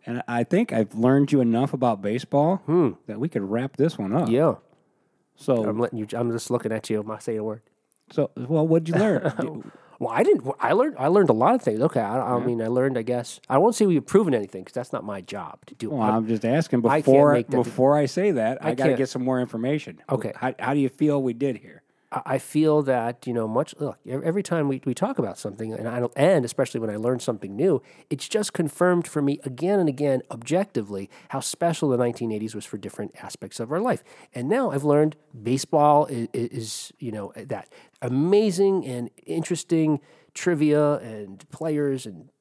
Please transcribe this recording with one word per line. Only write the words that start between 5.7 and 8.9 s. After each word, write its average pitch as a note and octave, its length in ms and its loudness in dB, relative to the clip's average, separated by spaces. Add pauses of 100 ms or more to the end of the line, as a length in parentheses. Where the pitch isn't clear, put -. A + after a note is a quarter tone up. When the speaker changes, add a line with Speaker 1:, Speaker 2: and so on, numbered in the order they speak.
Speaker 2:
letting A#2+ 180 -2
you, G#2+ 160 -6
I'm A#2+ 180 -2
just A#2 200 -6
looking A#2 200 -2
at A2 180 -6
you. G#2+ 100 0
I'm G#2 80 -8
not G#2+ 160 -12
saying A2 160 -4
a G#2+ 40 -6
word. A2 180 -8 (500)
Speaker 1:
So, D3 260 0
well, D3+ 300 0
what'd D#3+ 200 2
you E3 80 0